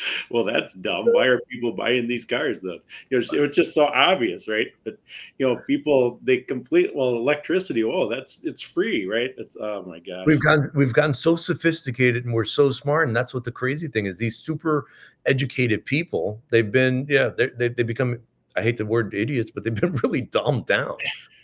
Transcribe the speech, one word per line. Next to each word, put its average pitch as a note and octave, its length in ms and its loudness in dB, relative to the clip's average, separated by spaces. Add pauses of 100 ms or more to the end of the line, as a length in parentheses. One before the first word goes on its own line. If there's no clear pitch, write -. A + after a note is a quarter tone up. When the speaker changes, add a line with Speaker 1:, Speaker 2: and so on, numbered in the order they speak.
(300)
Speaker 1:
"Well, A#2 140 0
that's C3 300 -2
dumb. F#2 320 -4
Why A#2 200 4
are B2 140 2 (100)
people A#2+ 220 -4
buying A#2 340 0
these A#2+ 180 -4
cars B2+ 360 -4
then?" F2 180 -8 (320)
You C3 80 2
know, A#2 140 0
it D3+ 80 0
was C#3+ 160 0
just D#3+ 180 2
so D3+ 120 6
obvious, B2+ 600 2
right? A2 220 -2 (160)
But, G#2+ 140 -10 (400)
you C3+ 60 0
know, B2 220 0
people, C#3 560 2
they B2+ 140 4
complete, C3+ 580 0
"Well, B2+ 220 2
electricity, D3 680 0
oh, B2 260 0
that's, - 360 -8
it's D3+ 180 -8
free, E3+ 440 -2
right?" A#2 320 -2
It's, - 220 -14
oh G#2 220 -6
my E2+ 160 -14
gosh. F2+ 260 -12
Speaker 2:
We've D3+ 160 6
gotten, D3+ 360 2
we've C3+ 160 2
gotten D3 220 4
so E3 200 2
sophisticated, C3 920 0
and A#2+ 60 -2
we're A2+ 120 2
so C#3+ 260 4
smart, D3 380 0
and A2+ 80 0
that's B2 180 -2
what B2 80 -4
the A#2+ 80 -8
crazy C#3+ 380 -6
thing G#2 180 -2
is. F2+ 120 -6
These A2+ 200 -4
super D3+ 480 -2 (400)
educated B2+ 580 0
people, A2 560 -2 (100)
they've A2+ 200 4
been, C3 380 2
yeah, C3+ 280 2
they, B2+ 120 2 (100)
they, A#2+ 120 0
they A#2+ 120 -4
become, A#2+ 380 -2 (340)
I F#2 80 -2
hate A#2 140 2
the G#2+ 100 -4
word G#2+ 280 0
idiots, A2+ 360 -2
but G2 140 -10
they've A2+ 100 -2
been F3+ 200 0
<laughs> A#2+ 100 0
really G3 160 0
dumbed G#2+ 460 0
down G#2+ 300 0 (480)